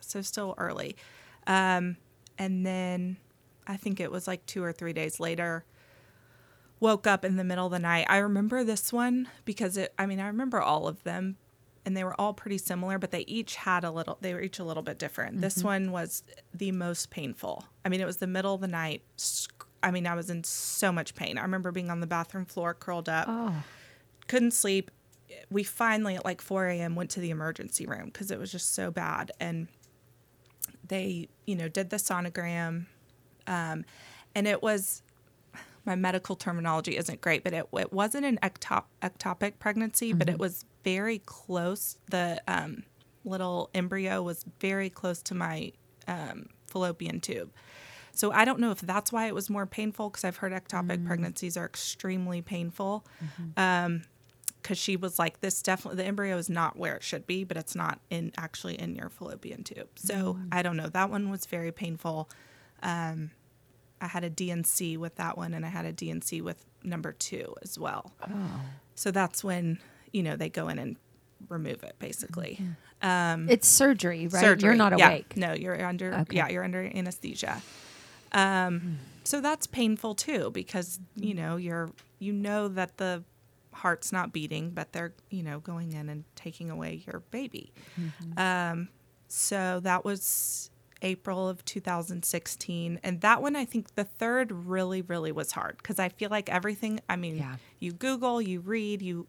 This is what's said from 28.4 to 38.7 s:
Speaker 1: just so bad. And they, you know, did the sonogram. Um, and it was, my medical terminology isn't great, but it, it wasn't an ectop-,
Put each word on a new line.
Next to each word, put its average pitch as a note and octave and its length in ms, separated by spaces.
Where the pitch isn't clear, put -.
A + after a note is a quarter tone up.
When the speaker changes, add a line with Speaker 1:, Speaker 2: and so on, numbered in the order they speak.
Speaker 1:
just - 220
so F#3 160
bad. E3 500
And E3 280
they, F#3 420
you G3+ 100
know, E3 120
did F#3 240
the - 60
sonogram. E3+ 880
Um, E3 380
and G#3 120
it G#3 140
was, G#3 420
my F#3+ 100
medical F#3 400
terminology E3 600
isn't E3 260
great, D#3+ 220
but F3+ 100
it, E3 200
it - 180
wasn't G#3+ 340
an B3+ 180
ectop-, - 420